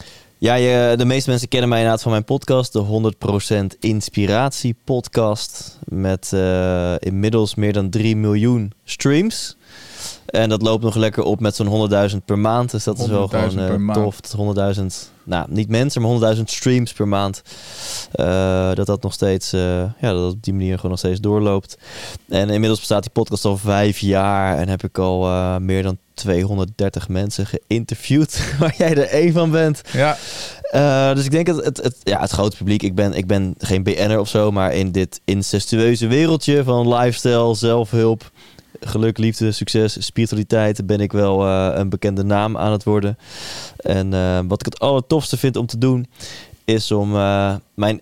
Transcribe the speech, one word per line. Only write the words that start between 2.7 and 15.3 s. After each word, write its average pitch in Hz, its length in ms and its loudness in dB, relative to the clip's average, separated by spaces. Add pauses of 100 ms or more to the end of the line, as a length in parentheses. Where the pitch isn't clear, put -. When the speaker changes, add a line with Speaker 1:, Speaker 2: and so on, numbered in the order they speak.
Speaker 1:
de 113 60 2
honderd 107 380 0
procent 101 640 0
Inspiratie 110 1040 0
Podcast, - 1000 -2
met, 95 500 -4
eh, 92 640 0
inmiddels 104 560 0
meer 104 180 0
dan 98 160 0
drie 110 260 0
miljoen 107 560 2 (120)
streams. - 720 -2 (720)
En 110 240 0
dat 107 120 0
loopt 110 220 2
nog 110 120 0
lekker 110 280 0
op 104 160 0
met 104 160 0
zo'n 107 120 0
honderdduizend 101 580 2
per 101 140 0
maand. 117 320 0
Dus 107 120 -4
dat 110 160 -4
is 120 80 -2
wel 101 200 0
gewoon, 104 160 0
Speaker 2:
Honderdduizend 95 220 -2
per 95 100 0
Speaker 1:
eh, 98 60 -2 (140)
Speaker 2:
maand. 107 100 2
Speaker 1:
tof. 98 100 -2
Dat - 100 -20
is - 60 -14
honderdduizend, 101 800 -2 (120)
nou, 87 260 -4